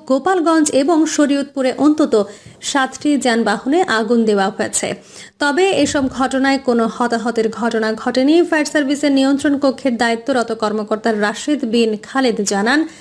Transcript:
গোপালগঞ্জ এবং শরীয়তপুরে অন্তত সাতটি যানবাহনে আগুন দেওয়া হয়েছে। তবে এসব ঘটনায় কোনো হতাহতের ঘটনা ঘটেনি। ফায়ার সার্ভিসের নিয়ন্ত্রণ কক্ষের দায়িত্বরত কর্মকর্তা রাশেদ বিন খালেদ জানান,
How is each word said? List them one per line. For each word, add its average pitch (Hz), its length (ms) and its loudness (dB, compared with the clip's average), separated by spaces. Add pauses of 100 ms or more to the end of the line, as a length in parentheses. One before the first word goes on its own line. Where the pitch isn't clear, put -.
গোপালগঞ্জ 320 680 2
এবং 302 320 2
শরীয়তপুরে 277 720 0
অন্তত 277 500 2 (340)
সাতটি 269 560 -2
যানবাহনে 233 680 0
আগুন 226 420 0
দেওয়া 202 240 2
হয়েছে। - 440 -4 (460)
তবে 294 300 2
এসব 285 400 0
ঘটনায় 269 480 0
কোনো 233 360 0
হতাহতের 226 560 -2
ঘটনা 220 440 -2
ঘটেনি। 262 500 2
ফায়ার 311 220 0
সার্ভিসের 294 460 0
নিয়ন্ত্রণ 269 480 2
কক্ষের 269 380 0
দায়িত্বরত 233 540 -2
কর্মকর্তা 214 600 -2
রাশেদ 214 520 -2
বিন 220 380 0
খালেদ 240 380 -2
জানান, 226 460 0 (140)